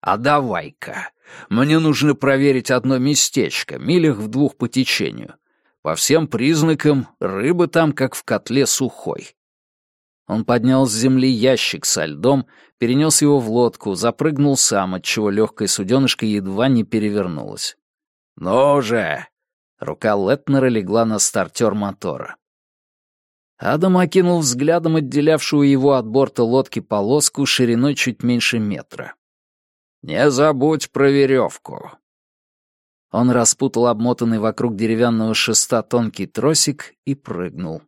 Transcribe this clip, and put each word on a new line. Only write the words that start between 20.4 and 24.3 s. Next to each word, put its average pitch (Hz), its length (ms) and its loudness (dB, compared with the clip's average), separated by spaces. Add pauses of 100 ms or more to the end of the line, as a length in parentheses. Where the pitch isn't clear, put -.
легла 110 380 0
на 110 140 -2
стартер 98 540 -2
мотора. 101 640 -6 (1200)
Адам 175 400 2
окинул 175 420 2